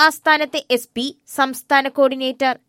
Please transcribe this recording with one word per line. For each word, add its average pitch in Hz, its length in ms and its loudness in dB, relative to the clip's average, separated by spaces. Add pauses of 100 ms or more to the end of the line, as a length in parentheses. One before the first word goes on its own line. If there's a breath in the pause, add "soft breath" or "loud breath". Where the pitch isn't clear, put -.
ആസ്ഥാനത്തെ 302 600 2 (100)
എസ് 247 200 -2
പി, 247 160 -6 (260)
സംസ്ഥാന 269 560 -2
കോർഡിനേറ്റർ. 262 680 0 (140)